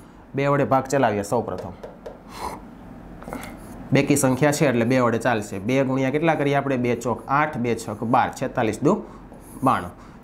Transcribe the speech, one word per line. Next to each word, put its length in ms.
બે 140
વડે 160
ભાગ 240
ચલાવીએ 340
સૌ 200
પ્રથમ. 320
બેકી 240
સંખ્યા 360
છે 160
એટલે 160
બે 160
વડે 180
ચાલશે. 400
બે 260
ગુણ્યા 260
કેટલા 260
કરીએ 200
આપણે? 200
બે 200
ચોક 320
આઠ, 300
બે 160
છક 300
બાર, 300
છેતાલીસ 480
દુ 120
બાણું. 260